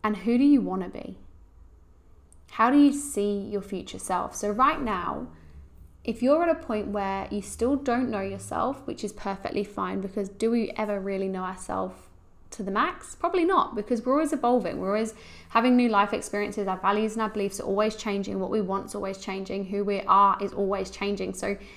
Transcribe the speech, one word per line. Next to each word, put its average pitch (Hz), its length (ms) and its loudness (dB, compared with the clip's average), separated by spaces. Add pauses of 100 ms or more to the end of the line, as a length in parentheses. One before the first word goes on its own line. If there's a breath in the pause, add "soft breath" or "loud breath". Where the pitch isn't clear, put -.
And 214 140 0
who 233 200 2
do 262 60 6
you 285 160 8
want 185 240 -2
to 180 60 -8
be? - 280 -12 (1300)
How 226 180 4
do 285 80 6
you 285 140 10
see 202 480 -2
your 202 220 -4
future 185 380 -8
self? 185 360 -4
So 208 140 -2
right 269 320 2
now, 214 460 -4 (760 loud breath)
if 226 180 -4
you're 294 220 6
at 339 60 2
a 320 60 4
point 214 340 -4
where 196 420 -2
you 202 100 -4
still 262 360 0
don't 247 320 0
know 208 120 -2
yourself, 196 640 -4
which - 180 -8
is 202 100 -6
perfectly 196 500 -4
fine, 196 380 -4
because 196 260 -4
do 220 240 0
we 233 200 2
ever 208 280 -2
really 190 300 -2
know 185 140 -4
ourselves 190 520 -6 (540)
to - 140 -10
the 196 80 -4
max? 262 420 -2
Probably 339 320 0
not, 339 300 2
because 226 280 -2
we're 254 100 2
always 302 200 2
evolving. 240 460 2
We're 190 160 0
always 220 180 -2 (360 loud breath)
having 247 280 6
new 247 100 6
life 208 260 4
experiences. 208 540 -4
Our 185 120 -2
values 208 340 2
and 226 80 -2
our 214 80 0
beliefs 202 300 -2
are - 40 -6
always 214 320 2
changing. 196 440 -2
What 185 100 -2
we 220 100 2
want 190 280 -2
is - 80 -12
always 196 240 -6
changing. 190 460 -6
Who 202 200 -2
we 196 160 0
are 196 400 6
is 202 100 -4
always 190 380 -2
changing. 196 460 -4
So 202 200 -4 (220 loud breath)